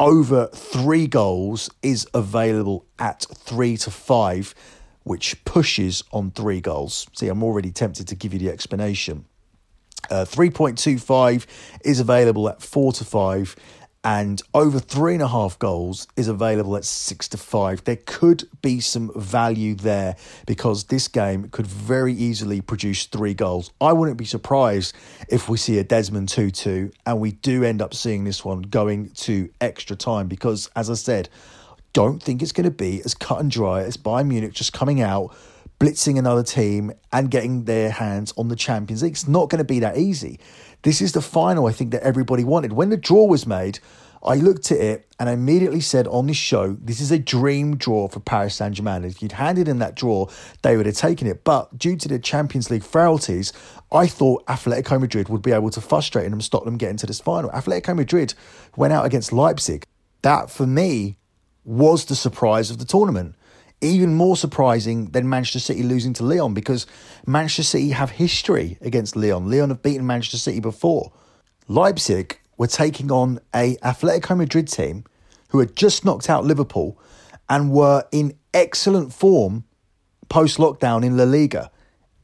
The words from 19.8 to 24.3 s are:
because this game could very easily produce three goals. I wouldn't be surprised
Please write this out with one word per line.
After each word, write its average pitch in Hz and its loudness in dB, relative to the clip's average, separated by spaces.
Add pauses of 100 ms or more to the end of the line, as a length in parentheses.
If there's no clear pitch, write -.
because 101 -2
this 131 -4
game 98 -2
could 107 -8
very 120 -2
easily 110 -4
produce 98 -6
three 104 -4
goals. 90 -4
I 156 6
wouldn't 156 0
be 117 -8
surprised 113 0 (360)